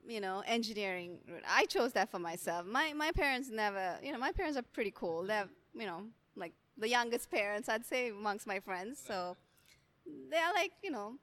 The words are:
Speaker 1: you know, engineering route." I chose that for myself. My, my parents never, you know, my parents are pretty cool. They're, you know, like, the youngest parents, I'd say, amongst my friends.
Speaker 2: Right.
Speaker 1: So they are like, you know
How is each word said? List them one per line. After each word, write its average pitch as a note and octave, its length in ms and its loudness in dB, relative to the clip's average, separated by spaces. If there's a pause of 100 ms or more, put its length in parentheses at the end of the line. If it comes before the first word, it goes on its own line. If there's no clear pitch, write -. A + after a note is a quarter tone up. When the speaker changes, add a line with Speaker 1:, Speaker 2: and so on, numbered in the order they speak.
Speaker 1:
you A3+ 120 -4
know, F#3+ 260 -2
engineering G3+ 800 0
route." - 200 -10
I A3 180 8
chose A#3 280 2
that G3+ 180 4
for F#3+ 80 -4
myself. E3+ 460 -2
My, C#4+ 280 2
my D4+ 180 0
parents C4+ 380 2
never, G3 540 0
you C#4 80 -4
know, D4+ 80 -4
my C#4 120 2
parents D#4 260 0
are B3 60 -2
pretty A3 280 -2
cool. E3+ 320 -2
They're, G3+ 240 0 (260)
you A3+ 120 -6
know, F3+ 180 -6 (320)
like, E3+ 180 -8 (240)
the A3 120 0
youngest A#3 420 2
parents, G#3 380 2
I'd A3+ 160 2
say, B3+ 240 0
amongst G#3 380 -2
my G3 120 0
friends. G3 480 -6
Speaker 2:
Right. G#3+ 80 -2
Speaker 1:
So F3+ 220 -2 (920)
they D#4 60 4
are E4 160 4
like, F#4 180 4 (120)
you G4 80 -4
know A3 320 -6